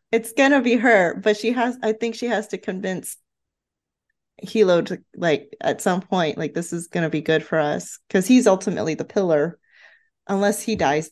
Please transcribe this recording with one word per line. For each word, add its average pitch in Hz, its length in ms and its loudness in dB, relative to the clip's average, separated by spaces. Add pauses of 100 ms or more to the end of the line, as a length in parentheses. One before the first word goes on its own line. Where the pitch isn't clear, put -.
(120)
It's 226 220 -2
gonna 269 280 4
be 247 140 2
her, 214 400 4
but 208 220 0
she 226 160 -2
has, 247 280 -2
I 220 120 0
think 226 220 -4
she 240 120 -6
has 214 220 -4
to 214 100 -8
convince 185 580 -8 (1200)
Hilo 185 420 2
to, - 180 -8 (140)
like, - 460 -2
at - 200 -2
some 185 200 0
point, 175 360 -2
like, 156 160 -6
"This 170 200 -8
is 170 140 -8
gonna 165 220 -2
be 160 120 -4
good 156 220 0
for 160 160 -2
us," 147 380 -4 (120)
'cause 185 180 0
he's 254 200 6
ultimately 180 480 0
the 160 100 -6
pillar, 170 540 0 (680)
unless 202 340 0
he 220 140 -2
dies. 156 360 0